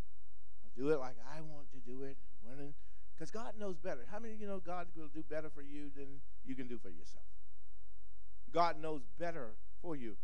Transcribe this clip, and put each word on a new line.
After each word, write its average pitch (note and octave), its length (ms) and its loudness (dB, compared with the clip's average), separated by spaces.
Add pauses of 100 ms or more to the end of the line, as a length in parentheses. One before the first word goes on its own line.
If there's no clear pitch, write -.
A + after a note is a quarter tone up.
(640)
I'll - 120 2
do C3 140 0
it D#3 80 2
like B2+ 220 0
I C#3+ 220 -2
want D3+ 300 0
to C3+ 80 0
do B2+ 240 0
it." C3+ 140 -2 (240)
When, C#3+ 320 0 (420)
'cause D#3+ 140 -2
God A3+ 280 -2
knows G3+ 200 0
better. D3+ 300 0
How G3+ 100 0
many A3+ 160 0
of G#3+ 80 0
you G#3 60 0
know G3 120 0
God F3 360 0
will D#3 140 0
do D#3 120 0
better D#3 300 0
for D3 100 0
you C#3+ 300 0
than C#3 320 0 (200)
you C3 120 0
can B2+ 120 0
do A#2+ 120 0
for G2 100 0
yourself? - 380 0 (1200)
God D#3+ 300 2
knows D#3 240 0 (160)
better D#3 380 0 (240)
for F3 140 0
you. A2+ 280 -2